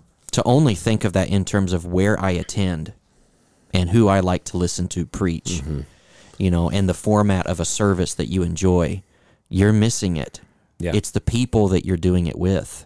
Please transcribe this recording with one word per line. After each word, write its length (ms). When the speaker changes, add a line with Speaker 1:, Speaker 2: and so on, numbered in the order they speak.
Speaker 1:
to 120
only 320
think 280
of 100
that 140
in 160
terms 300
of 120
where 340
I 120
attend 600
and 160
who 180
I 120
like 260
to 120
listen 320
to 160
preach, 560
Speaker 2:
Mm-hmm. 200
Speaker 1:
you 140
know, 180
and 180
the 60
format 540
of 120
a 60
service 480
that 140
you 160
enjoy, 580
you're 240
missing 440
it. 220
Speaker 2:
Yeah. 160
Speaker 1:
It's 160
the 100
people 480
that 160
you're 120
doing 300
it 100
with 480